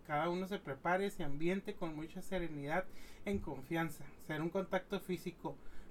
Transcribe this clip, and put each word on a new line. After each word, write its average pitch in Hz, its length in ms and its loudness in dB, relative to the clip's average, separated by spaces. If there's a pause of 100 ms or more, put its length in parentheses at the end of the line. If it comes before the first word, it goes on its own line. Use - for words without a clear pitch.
cada 156 240 4
uno 185 180 2
se 196 100 -2
prepare, 180 520 2
se 175 160 -2
ambiente 165 500 4
con 160 220 -2
mucha 160 240 -6
serenidad, 165 640 0 (400)
en 196 140 2
confianza. 160 680 -2 (200)
Será 156 160 -2
un 165 80 2
contacto 190 520 0
físico. 165 560 -4 (340)